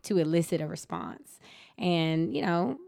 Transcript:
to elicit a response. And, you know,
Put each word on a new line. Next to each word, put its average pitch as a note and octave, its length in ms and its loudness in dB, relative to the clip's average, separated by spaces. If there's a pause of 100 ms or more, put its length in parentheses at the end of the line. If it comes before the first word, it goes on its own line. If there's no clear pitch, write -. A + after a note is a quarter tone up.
to G3 160 0
elicit E3 420 2
a D#3 60 -4
response. - 720 -10 (400)
And, E3 560 2
you C4+ 80 -2
know, F#3 460 0